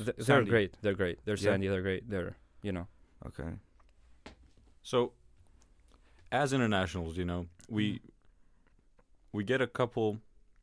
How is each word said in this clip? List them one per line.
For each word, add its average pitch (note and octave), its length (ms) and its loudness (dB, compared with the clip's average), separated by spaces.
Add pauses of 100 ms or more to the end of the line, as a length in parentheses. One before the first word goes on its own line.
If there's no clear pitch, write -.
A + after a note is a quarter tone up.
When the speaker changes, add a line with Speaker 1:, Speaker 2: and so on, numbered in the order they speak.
Speaker 1:
th-, - 120 -4
they're - 80 -8
Speaker 2:
Sandy. B2 260 6
Speaker 1:
great. G#2+ 300 4
They're G2+ 140 2
great. F#2 320 0
They're G#2+ 100 0
Speaker 2:
Yeah. G2 140 2
Speaker 1:
sandy. F#2+ 180 2
They're F#2+ 140 0
great. F#2+ 260 -2
They're, F#2+ 280 -4 (260)
you G2+ 100 -4
know. F2 140 -6 (400)
Speaker 2:
Okay. D#2+ 240 -10 (1400)
Speaker 3:
So, B2 260 2 (1200)
as C3+ 220 0
internationals, F#2+ 640 0
you F2+ 80 -2
know, F2 220 -4 (240)
we, G#2+ 240 0
Speaker 2:
Mm. - 60 -8 (1300)
Speaker 3:
we G#2 120 -2
get B2+ 180 2
a A#2+ 40 2
couple, A2 520 -2 (440)